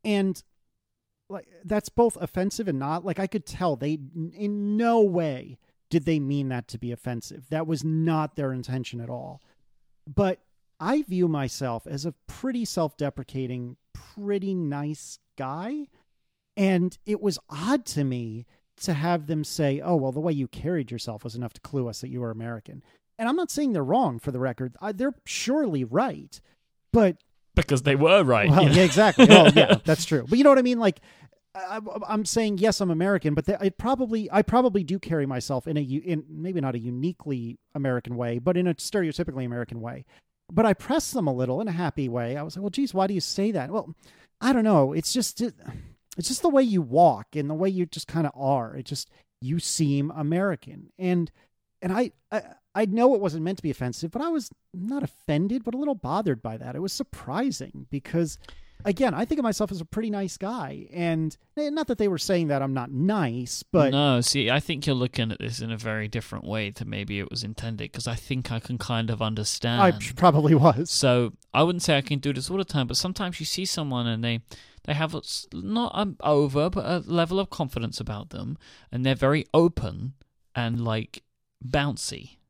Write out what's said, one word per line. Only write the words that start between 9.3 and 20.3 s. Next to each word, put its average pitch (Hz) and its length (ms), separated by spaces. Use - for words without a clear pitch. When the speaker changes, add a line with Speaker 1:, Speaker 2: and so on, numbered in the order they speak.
Speaker 1:
But 185 320
I 262 240
view 180 260
myself 131 580
as 143 200
a 160 80
pretty 247 380
self-deprecating, 131 1120
pretty 202 600
nice 147 640
guy. 196 520
And 185 400
it 208 140
was 202 180
odd 220 360
to 143 180
me 120 420
to 185 100
have 160 340
them 156 160
say, 143 380
"Oh, 175 160
well, 135 160
the 143 80
way 165 120